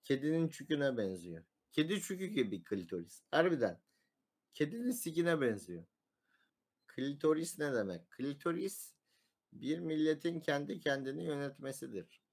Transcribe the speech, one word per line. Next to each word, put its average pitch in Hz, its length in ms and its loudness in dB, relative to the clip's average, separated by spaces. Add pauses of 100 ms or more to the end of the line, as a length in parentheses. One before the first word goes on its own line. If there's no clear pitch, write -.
Kedinin 156 460 2
çüküne 143 480 0
benziyor. 90 480 -4 (280)
Kedi 165 280 2
çükü 185 260 -4
gibi 104 380 0
klitoris. 90 680 -6
Harbiden. 147 500 2 (760)
Kedinin 226 340 0
sikine 165 500 2
benziyor. 95 440 0 (1000)
Klitoris 156 720 0
ne 147 140 0
demek? 98 380 -2
Klitoris 151 840 -4 (580)
bir 151 260 -4
milletin 156 600 0
kendi 147 400 0
kendini 139 440 0
yönetmesidir. 135 1000 -6 (100)